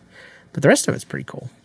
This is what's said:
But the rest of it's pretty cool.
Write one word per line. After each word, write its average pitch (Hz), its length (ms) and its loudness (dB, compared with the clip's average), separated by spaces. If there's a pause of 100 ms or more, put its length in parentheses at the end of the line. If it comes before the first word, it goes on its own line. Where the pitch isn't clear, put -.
(540)
But 135 100 -6
the 151 60 6
rest 277 180 4
of - 80 0
it's - 80 -8
pretty 139 220 -10
cool. - 240 -14 (160)